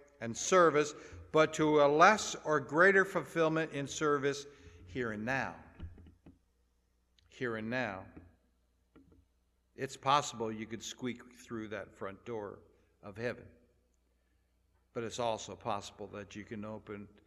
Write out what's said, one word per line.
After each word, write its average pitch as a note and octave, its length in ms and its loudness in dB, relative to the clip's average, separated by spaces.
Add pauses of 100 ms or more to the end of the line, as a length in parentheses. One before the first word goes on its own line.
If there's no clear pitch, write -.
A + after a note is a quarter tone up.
(200)
and A#2 140 -8
service, D3+ 600 6 (380)
but D#3 220 4
to D3+ 280 4
a C#3+ 40 8
less E3+ 480 6 (100)
or D3+ 160 2
greater F3+ 440 6
fulfillment D#3+ 680 -2
in C#3+ 140 -6
service C#3+ 600 -2 (400)
here A#2+ 260 -6
and G#2+ 120 -8
now. A#2 300 -4 (1700)
Here A#2+ 280 -8
and A2 120 -8
now. A2 360 -4 (1700)
It's C3+ 200 -8
possible C3 540 0
you A2 160 -8
could G#2+ 160 -10
squeak - 400 -10 (120)
through A2 340 -10
that G2+ 260 -10
front G2 300 -12
door G#2+ 340 -10 (440)
of G2 140 -16
heaven. A#2 280 -8 (1500)
But A#2 120 -6
it's A2 160 -8
also A2 340 -4
possible G#2 540 -8
that G2+ 260 -14
you G#2 100 -12
can G#2 200 -12
open G#2 420 -12 (200)